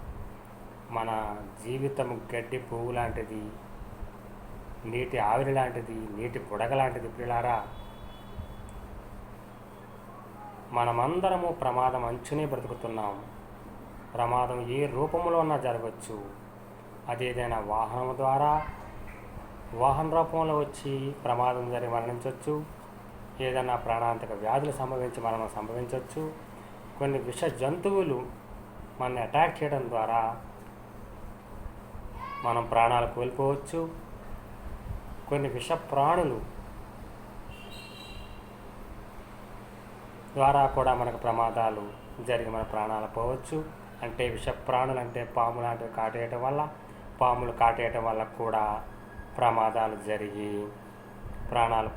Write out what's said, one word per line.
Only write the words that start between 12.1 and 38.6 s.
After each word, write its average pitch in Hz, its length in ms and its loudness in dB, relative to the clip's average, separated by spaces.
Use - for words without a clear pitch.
అంచునే 147 420 -2
బ్రతుకుతున్నాం. 113 640 -4
ప్రమాదం 123 460 4
ఏ 143 40 2
రూపంలో 165 500 4
ఉన్నా 151 220 4
జరగచ్చు. 113 520 -2
అదేదైనా 120 460 2
వాహనం 117 400 2
ద్వారా, 143 300 6
వాహన 143 260 6
రూపంలో 160 420 4
వచ్చి 139 320 -2
ప్రమాదం 123 480 4
జరిగి 120 220 0
మరణించవచ్చు. 120 600 -2
ఏదైనా 127 280 2
ప్రాణాంతక 113 460 2
వ్యాధులు 135 360 4
సంభవించి 127 480 -2
మరణం 113 300 0
సంభవించవచ్చు. 123 680 -4
కొన్ని 139 300 2
విష 127 160 -2
జంతువులు 170 580 2
మనల్ని 127 300 2
అటాక్ 165 320 6
చేయడం 143 340 2
ద్వారా 113 280 4
మనం 117 240 2
ప్రాణాలు 117 420 6
కోల్పోవచ్చు. 139 640 0
కొన్ని 139 260 2
విష 120 140 -4
ప్రాణులు 143 460 6